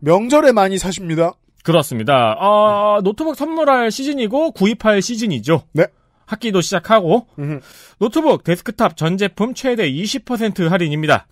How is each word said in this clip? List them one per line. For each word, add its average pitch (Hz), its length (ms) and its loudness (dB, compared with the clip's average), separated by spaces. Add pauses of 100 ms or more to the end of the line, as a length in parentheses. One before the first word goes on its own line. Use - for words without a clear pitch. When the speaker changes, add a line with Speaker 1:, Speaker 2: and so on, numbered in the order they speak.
Speaker 1:
명절에 247 520 4
많이 190 260 2
사십니다. 170 540 -2 (320)
Speaker 2:
그렇습니다. 127 760 2
어, 208 640 2
노트북 254 320 -2
선물할 277 560 0
시즌이고 269 640 -2
구입할 208 480 0
시즌이죠. 165 600 -2 (100)
Speaker 1:
네. 156 140 2 (400)
Speaker 2:
학기도 214 340 -2
시작하고 196 680 0 (120)
Speaker 1:
음흠. 143 220 -8 (380)
Speaker 2:
노트북, 247 460 0
데스크탑 180 520 -2
전 165 200 -2
제품 202 380 -4
최대 226 340 -2
이십 208 380 -6
퍼센트 214 360 -4
할인입니다. 156 680 0